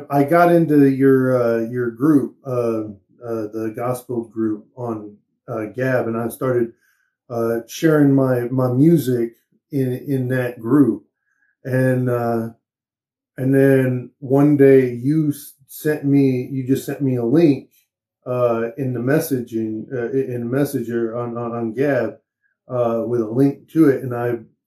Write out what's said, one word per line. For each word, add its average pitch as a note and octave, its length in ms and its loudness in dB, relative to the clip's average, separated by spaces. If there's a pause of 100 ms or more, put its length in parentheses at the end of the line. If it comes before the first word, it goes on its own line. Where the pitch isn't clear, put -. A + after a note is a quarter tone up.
(100)
I C#3+ 140 2
got E3+ 260 4
into D3+ 380 4
your, C3 520 4
uh, A#2 200 0 (100)
your B2 220 -4
group, B2+ 520 0
uh, A#2+ 360 -2 (440)
uh, A2+ 280 -6
the A2 240 -8
gospel B2 480 -6
group G#2+ 500 -6
on, G#2+ 420 -10 (300)
uh, A2 200 -8
Gab, A#2+ 420 -2
and A2+ 80 -4
I A#2 120 -4
started, A#2+ 440 -2 (580)
uh, A#2 380 -4
sharing D3+ 460 4
my, B2+ 360 2
my C3 220 0
music B2+ 640 2 (360)
in, C3 220 -2
in B2+ 360 -4
that B2 320 -4
group. A#2 440 2 (600)
And, B2+ 460 0
uh, A#2 380 -2 (880)
and C3 180 0
then C3 640 2
one C#3+ 380 2
day C3+ 360 6
you D3 380 0
s-, - 220 -10 (160)
sent D3+ 360 -6
me, C3+ 460 2
you C3 160 -6
just C3 180 -2
sent D3 160 -8
me C3 160 0
a A#2 80 -4
link, C#3+ 440 2 (580)
uh, A#2+ 500 0
in C3 160 -4
the A#2+ 80 -6
messaging, A#2 920 -2
uh, A#2 180 -6
in, C3 220 -4
in A#2+ 180 -6
Messenger A#2 640 -4
on, A#2+ 200 -6
on, A#2 160 -8
on A#2 220 -6
Gab, B2+ 440 -2 (500)
uh, A#2 380 -2
with A#2+ 140 -2
a A2 80 -2
link C#3 420 -2
to D#3+ 180 4
it. B2 160 0
And B2 100 -6
I, A#2+ 240 -4 (280)